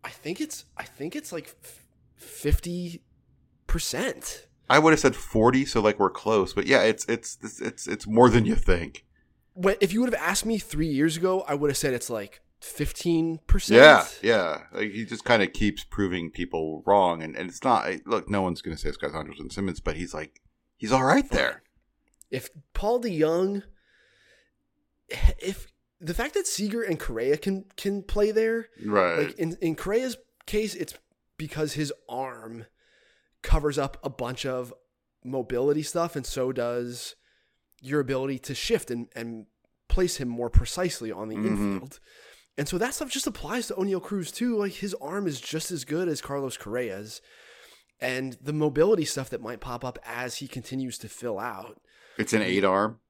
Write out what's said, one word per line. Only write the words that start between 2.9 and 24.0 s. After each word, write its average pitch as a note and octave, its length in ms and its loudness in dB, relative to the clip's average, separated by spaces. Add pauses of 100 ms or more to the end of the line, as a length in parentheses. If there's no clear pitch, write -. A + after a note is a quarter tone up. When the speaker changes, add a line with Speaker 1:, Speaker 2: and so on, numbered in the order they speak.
Speaker 1:
percent. - 800 -2 (220)
Speaker 2:
I C3 100 8
would D#3+ 140 8
have D3+ 80 4
said C3+ 160 4
forty, A#2+ 480 4
so, A#2+ 160 0
like, G#2 180 4
we're G2 120 4
close. G#2 420 2
But F#2+ 140 -2
yeah, A2+ 160 6
it's, A2 240 2
it's, - 360 -4
it's, - 180 -12
it's, - 280 -10
it's G#2+ 180 -8
more A#2 220 8
than A2 160 6
you A3 120 2
think. E2+ 480 2 (500)
Speaker 1:
When, F#3+ 260 2
if F3+ 120 2
you A3 80 0
would B3 120 2
have - 100 -4
asked F3+ 220 -2
me A3 140 0
three D#3 280 -4
years D#3 300 2
ago, F#3 320 0
I D3 60 0
would C#3+ 160 0
have C3 60 -2
said C#3+ 160 0
it's, A#2+ 180 -6
like, G#2 300 -8 (200)
fifteen E3 880 -2
percent. F#3+ 320 8
Speaker 2:
Yeah, C#3 240 12 (180)
yeah. F#2 360 2 (140)
Like, G#2 200 -4
he A2 120 -6
just G#2 200 -8
kinda G#2+ 240 6
keeps - 340 0
proving F2 480 -2
people D#2+ 560 -4
wrong, F#2 340 6
and, D#2+ 140 -8
and F#2 140 -8
it's - 160 -14
not, A#2 200 4
I, F2 220 -4
look, G2+ 240 -2
no G2+ 120 2
one's F2+ 200 -2
gonna E2 140 -8
say D#2 140 -4
this - 60 -8
guy's C#2+ 140 -6
Andrelton D#2 420 -10
Simmons, F#2+ 280 -4
but D#2 160 -4
he's, E2+ 180 -10
like, D#2 260 -12 (360)
he's A2 160 -2
all C3 120 4
right A#3+ 260 4
there. C2 340 0 (680)
Speaker 1:
If B2+ 200 -8 (220)
Paul A#3 300 0
DeYoung, F#3 640 2 (1400)